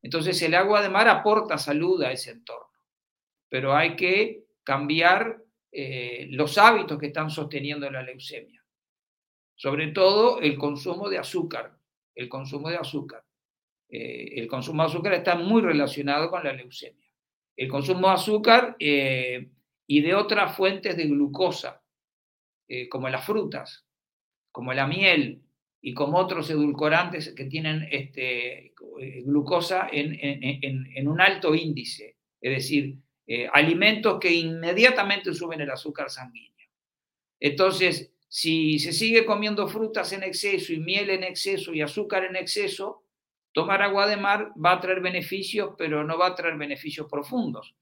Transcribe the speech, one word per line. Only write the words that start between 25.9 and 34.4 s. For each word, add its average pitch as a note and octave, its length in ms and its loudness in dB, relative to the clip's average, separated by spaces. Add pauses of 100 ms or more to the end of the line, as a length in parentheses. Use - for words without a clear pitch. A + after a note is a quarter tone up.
como D3 240 0
otros F3+ 300 -2
edulcorantes D3+ 840 0
que C3+ 100 -12
tienen, D#3 460 -4
este, B2+ 840 -8 (280)
eh, C3 240 -14
glucosa E3+ 680 0
en, D3+ 220 -2
en, C#3 480 -4
en, C3+ 320 -4
en C3+ 140 -2
un E3 120 0
alto F#3 340 4
índice, C#3 640 -4 (240)
es C3 140 -4
decir, C3+ 420 -2 (300)
eh, A#2+ 260 -6
alimentos F#3+ 640 4
que F3 140 2
inmediatamente F#3 1040 2